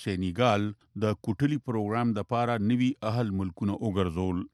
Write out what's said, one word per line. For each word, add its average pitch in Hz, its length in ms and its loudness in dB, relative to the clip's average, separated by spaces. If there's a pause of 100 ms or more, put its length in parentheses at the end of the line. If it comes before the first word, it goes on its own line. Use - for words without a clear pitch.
سینیګال 101 600 2 (380)
د 107 100 2 (140)
کوټلي 143 400 0
پروګرام 113 500 0
دپاره 117 400 0 (140)
نوي 123 180 4 (220)
اهل 117 260 0
ملکونه 98 400 -2
وګرځول. 92 640 0 (120)